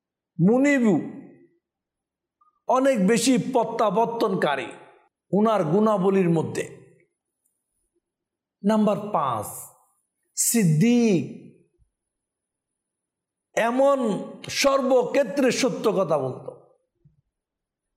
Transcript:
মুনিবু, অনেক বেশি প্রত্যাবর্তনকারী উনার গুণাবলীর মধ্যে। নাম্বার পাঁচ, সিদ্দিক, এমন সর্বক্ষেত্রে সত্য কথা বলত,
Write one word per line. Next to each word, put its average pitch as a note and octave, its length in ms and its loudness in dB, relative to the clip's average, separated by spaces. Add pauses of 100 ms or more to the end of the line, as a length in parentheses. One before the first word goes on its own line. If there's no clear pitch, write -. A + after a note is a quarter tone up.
(400)
মুনিবু, A#3+ 600 2 (1700)
অনেক C4 380 2
বেশি A#3 320 2
প্রত্যাবর্তনকারী F#3+ 1300 -2 (640)
উনার G#3 320 2
গুণাবলীর G3 640 2
মধ্যে। - 520 -4 (1800)
নাম্বার G#3+ 320 2 (160)
পাঁচ, B2+ 340 -2 (920)
সিদ্দিক, G#3+ 1080 2 (2250)
এমন B3 680 0 (240)
সর্বক্ষেত্রে C4+ 1000 0
সত্য A3 420 -2
কথা E3+ 260 0
বলত, C3 320 -8 (1500)